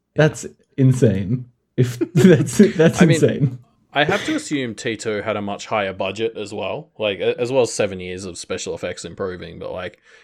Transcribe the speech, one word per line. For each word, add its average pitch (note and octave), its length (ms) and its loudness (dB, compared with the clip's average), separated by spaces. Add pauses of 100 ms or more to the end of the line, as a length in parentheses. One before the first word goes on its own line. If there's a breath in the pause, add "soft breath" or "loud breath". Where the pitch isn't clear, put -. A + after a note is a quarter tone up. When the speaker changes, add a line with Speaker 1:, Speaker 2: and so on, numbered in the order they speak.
(160)
Speaker 1:
That's D3+ 300 2 (300)
insane. A#2+ 720 4 (320)
If - 220 0
<laughs> - 140 -4
that's, D#3+ 440 6 (180)
that's E3 260 4
Speaker 2:
I F3 40 8
mean, D3+ 100 6
Speaker 1:
insane. - 440 0 (340)
Speaker 2:
I C#3+ 100 2
have C#3+ 220 0
to D#4 100 -2
assume C3 400 -4
T A2+ 220 -6
two G#2+ 240 -4
had G#2 160 -2
a G2+ 40 -4
much G2+ 260 -6
higher G2 260 -2
budget G2+ 440 -4
as G#2 160 -10
well, G#2 460 -8
like, G2+ 200 -2
a-, A#2 200 0
as B2 120 -2
well C3 120 4
as A2+ 100 -2
seven F#2+ 280 -2
years F2+ 240 -10
of E2+ 120 -12
special F#2 380 -8
effects F2+ 300 -8
improving, F2 540 -10
but, - 120 -10
like, F2+ 280 -10 (240 soft breath)